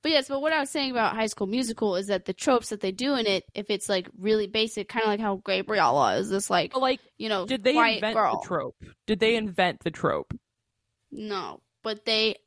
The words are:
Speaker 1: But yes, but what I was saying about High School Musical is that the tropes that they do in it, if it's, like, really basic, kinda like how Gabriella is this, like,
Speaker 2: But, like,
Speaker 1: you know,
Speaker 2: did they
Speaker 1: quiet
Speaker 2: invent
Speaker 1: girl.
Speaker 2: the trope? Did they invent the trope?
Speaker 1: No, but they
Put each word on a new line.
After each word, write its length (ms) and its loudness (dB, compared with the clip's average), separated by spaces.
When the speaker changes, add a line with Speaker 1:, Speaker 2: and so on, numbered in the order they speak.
Speaker 1:
But 120 0
yes, 160 2
but 120 -2
what 120 2
I 60 2
was 120 -2
saying 200 -2
about 240 2
High 120 0
School 180 -4
Musical 500 -2
is 120 -2
that 180 -2
the 80 -4
tropes 360 2
that 100 -6
they 120 -2
do 240 -2
in 120 0
it, 160 2
if 160 -8
it's, 180 -2
like, 300 0
really 300 2
basic, 420 -2
kinda 180 -2
like 120 0
how 160 0
Gabriella 720 2
is 140 0
this, 200 -2
like, 240 2
Speaker 2:
But, 80 0
like, 200 0
Speaker 1:
you 100 -6
know, 160 -2
Speaker 2:
did 180 -4
they 100 4
Speaker 1:
quiet 240 4
Speaker 2:
invent 180 -2
Speaker 1:
girl. 260 2
Speaker 2:
the 60 -14
trope? 360 -6
Did 140 0
they 160 4
invent 480 0
the 80 -4
trope? 420 -2
Speaker 1:
No, 500 -8
but 220 -6
they 420 2